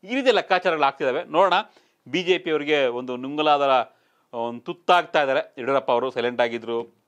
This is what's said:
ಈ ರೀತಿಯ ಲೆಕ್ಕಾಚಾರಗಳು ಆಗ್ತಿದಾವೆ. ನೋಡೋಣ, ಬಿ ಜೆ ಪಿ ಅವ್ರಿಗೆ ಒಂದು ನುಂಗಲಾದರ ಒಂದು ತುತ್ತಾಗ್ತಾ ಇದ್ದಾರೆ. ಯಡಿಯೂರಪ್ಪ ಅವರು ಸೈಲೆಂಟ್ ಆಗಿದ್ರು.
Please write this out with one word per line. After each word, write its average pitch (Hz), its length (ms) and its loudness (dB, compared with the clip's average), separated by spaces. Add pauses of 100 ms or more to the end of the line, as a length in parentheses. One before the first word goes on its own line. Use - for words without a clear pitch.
ಈ 208 100 -8
ರೀತಿಯ 262 180 2
ಲೆಕ್ಕಾಚಾರಗಳು 180 520 2
ಆಗ್ತಿದಾವೆ. 139 400 -2
ನೋಡೋಣ, 175 300 2 (540)
ಬಿ 175 140 -2
ಜೆ 175 160 0
ಪಿ 165 120 -6
ಅವ್ರಿಗೆ 147 360 0
ಒಂದು 123 300 -4
ನುಂಗಲಾದರ 139 760 0 (440)
ಒಂದು 117 240 -8
ತುತ್ತಾಗ್ತಾ 175 600 0
ಇದ್ದಾರೆ. 143 380 -2
ಯಡಿಯೂರಪ್ಪ 135 320 -2
ಅವರು 123 200 0
ಸೈಲೆಂಟ್ 123 300 -4
ಆಗಿದ್ರು. 117 560 -4 (120)